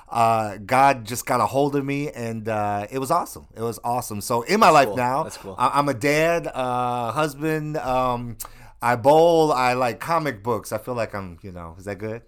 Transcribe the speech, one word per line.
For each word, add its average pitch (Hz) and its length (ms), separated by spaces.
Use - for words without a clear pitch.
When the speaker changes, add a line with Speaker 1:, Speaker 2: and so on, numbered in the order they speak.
Speaker 1:
uh, 113 480
God 127 480
just 120 220
got 123 140
a 107 60
hold 139 300
of 139 80
me, 139 260
and, 113 380
uh, 104 420
it 135 80
was 131 120
awesome. - 440
It 110 80
was 117 220
awesome. 120 360
So 117 220
in 190 160
my 220 80
Speaker 2:
That's 165 80
Speaker 1:
life 139 140
Speaker 2:
cool. 104 80
Speaker 1:
now, 127 260
Speaker 2:
That's 113 140
cool. 95 220
Speaker 1:
I, 127 200
I'm 143 100
a 139 60
dad, 151 540
uh, 123 640
husband, 151 640
um, 123 600
I 123 120
bowl, 156 560
I 127 220
like 123 260
comic 147 420
books. 110 300
I 110 60
feel 127 160
like 113 200
I'm, 92 280
you 95 100
know, 85 260
is 92 60
that 101 140
good? 110 300